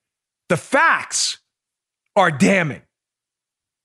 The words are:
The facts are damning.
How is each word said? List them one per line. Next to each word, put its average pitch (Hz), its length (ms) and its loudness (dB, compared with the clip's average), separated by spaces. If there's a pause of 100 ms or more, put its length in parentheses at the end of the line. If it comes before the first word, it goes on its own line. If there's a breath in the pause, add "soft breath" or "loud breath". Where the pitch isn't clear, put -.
(500)
The 175 80 0
facts - 800 -2 (760)
are 180 160 2
damning. 160 520 0 (1040)